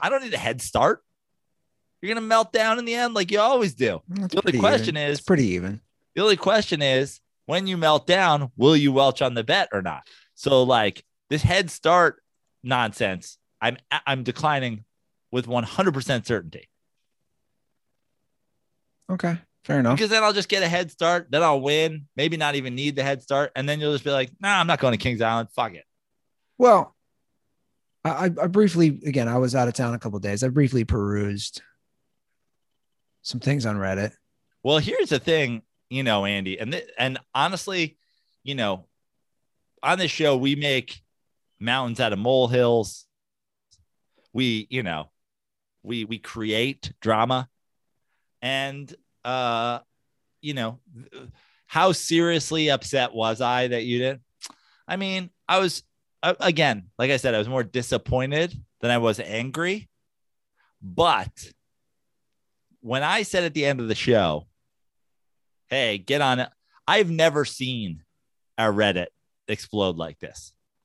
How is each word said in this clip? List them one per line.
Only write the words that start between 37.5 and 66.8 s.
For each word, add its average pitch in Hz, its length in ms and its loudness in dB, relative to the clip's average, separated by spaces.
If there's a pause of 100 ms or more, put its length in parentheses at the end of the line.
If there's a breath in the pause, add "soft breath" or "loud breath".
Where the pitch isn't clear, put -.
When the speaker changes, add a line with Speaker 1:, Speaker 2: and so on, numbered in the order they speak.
Speaker 1:
you 139 120 -10
know, 101 320 -4 (960)
on 170 160 0
this 170 120 -2
show, 147 260 2
we 139 180 0
make 143 480 -4 (580)
mountains 120 400 -4
out 113 120 2
of 98 60 -2
molehills. 120 840 2 (1300)
We, 113 380 -2
you 127 120 -4
know, 80 280 -8 (720)
we, 113 220 -8
we 110 140 -8
create 113 840 -4
drama. 117 480 0 (920)
And, 139 540 -8 (300)
uh, 120 560 -2 (600)
you 147 140 -8
know, 120 240 -6 (340)
th-, 131 120 -20 (420)
how 175 260 2
seriously 165 800 0
upset 131 420 -2
was 113 280 -2
I 123 280 0
that 120 160 -4
you 120 140 -2
didn't? 131 240 -4 (640 loud breath)
I 180 100 -6
mean, 190 340 -6 (160)
I 185 120 2
was, 190 240 0 (400)
uh, 180 180 2
again, 143 440 2 (140)
like 127 120 0
I 135 80 2
said, 123 160 0
I 107 40 2
was 110 100 0
more 127 160 -2
disappointed 127 920 -2 (240)
than 120 100 0
I 120 80 2
was 113 220 0
angry. 135 680 -6 (920)
But 101 500 0 (1500)
when 127 220 -4
I 190 200 0
said 190 200 -2
at 165 120 -2
the 147 120 0
end 135 140 0
of 113 80 -6
the 107 80 0
show, 90 500 2 (1200)
"Hey, 120 300 -2
get 131 220 -2
on 127 180 2
it," 127 100 -4 (380)